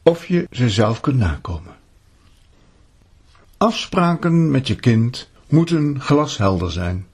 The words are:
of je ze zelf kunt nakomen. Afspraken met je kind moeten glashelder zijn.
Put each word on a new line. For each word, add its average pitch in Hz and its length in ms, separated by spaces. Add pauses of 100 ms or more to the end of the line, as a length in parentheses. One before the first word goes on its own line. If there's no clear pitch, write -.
of 170 240
je 175 260
ze 123 180
zelf 110 300
kunt 143 180
nakomen. 82 580 (1800)
Afspraken 170 920
met 135 160
je 110 80
kind 117 540 (200)
moeten 151 520
glashelder 101 720
zijn. 90 420